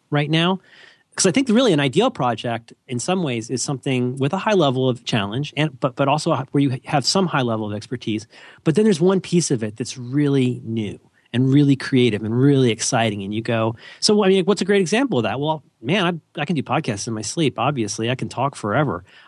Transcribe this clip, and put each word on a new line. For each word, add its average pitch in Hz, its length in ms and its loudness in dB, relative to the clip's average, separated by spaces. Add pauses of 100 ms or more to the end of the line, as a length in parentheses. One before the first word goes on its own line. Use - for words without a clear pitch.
(100)
right 147 200 0
now. 170 300 0 (560)
'Cause - 100 2
I 190 60 4
think 269 160 0
really 226 240 4
an 147 80 4
ideal 156 320 2
project 117 600 -4 (140)
in 120 140 -6
some 180 240 -2
ways 117 260 -4
is 127 140 -4
something 127 500 -2
with 139 180 -2
a 190 60 -2
high 214 160 0
level 131 340 2
of 117 160 -2
challenge, 113 520 -4
and, 143 240 -2
but, 135 160 -2
but 139 100 0
also 151 260 0 (200)
where 143 100 2
you 131 220 0
have 143 200 -2
some 190 220 2
high 147 160 0
level 110 260 -2
of 101 80 -6
expertise. 107 520 -8 (340)
But 156 140 2
then 214 80 4
there's 190 160 2
one 185 200 4
piece - 300 0
of 113 140 -2
it 107 120 -6
that's 127 220 -10
really 127 680 0
new 110 360 -6 (340)
and 131 160 2
really 139 260 6
creative 120 460 2
and 113 160 -2
really 131 320 4
exciting. 110 520 0
And 98 100 -8
you 110 80 -4
go, 113 340 -2 (260)
so, 208 220 4
I 190 60 4
mean, 190 160 4
what's 196 160 0
a 196 60 -4
great 202 160 2
example 214 360 0
of 113 40 2
that? 110 180 -2
Well, 151 220 -4 (180)
man, 170 400 0 (160)
I, 170 60 -6
I - 20 -4
can 175 100 -2
do 131 80 -2
podcasts 120 460 -4
in 113 60 -4
my 110 80 -6
sleep. 151 360 -2
Obviously, 117 520 -2
I 131 60 -2
can 113 120 -6
talk 139 260 -4
forever. 104 480 -2 (260)